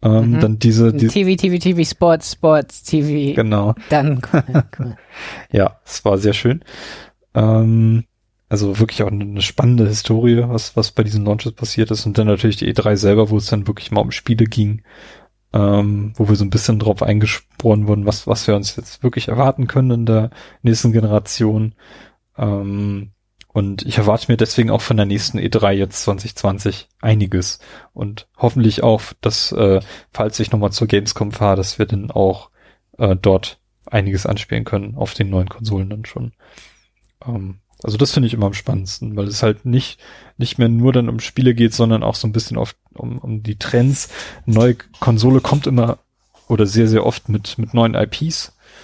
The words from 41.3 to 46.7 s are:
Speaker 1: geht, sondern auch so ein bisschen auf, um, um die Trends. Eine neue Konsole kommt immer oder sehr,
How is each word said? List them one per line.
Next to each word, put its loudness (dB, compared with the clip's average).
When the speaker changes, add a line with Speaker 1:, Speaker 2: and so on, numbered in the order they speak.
Speaker 1:
geht, 2
sondern 2
auch -2
so -6
ein -2
bisschen -4
auf, -6
um, -10
um -8
die -8
Trends. 0
Eine 2
neue 4
Konsole 4
kommt -2
immer 0
oder 2
sehr, 2